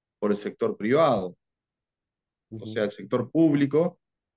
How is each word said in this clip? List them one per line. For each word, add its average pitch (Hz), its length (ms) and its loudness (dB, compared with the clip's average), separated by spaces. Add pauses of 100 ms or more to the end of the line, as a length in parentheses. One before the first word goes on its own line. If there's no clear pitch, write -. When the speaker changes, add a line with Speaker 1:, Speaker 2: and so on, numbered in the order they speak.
(200)
Speaker 1:
por 104 120 0
el 101 60 -2
sector 107 380 -4
privado. 113 640 0 (1120)
O 110 80 -12
Speaker 2:
Ujú. 110 100 -14
Speaker 1:
sea, 110 160 -4
el 101 80 -2
sector 117 400 -4
público, 151 680 2 (380)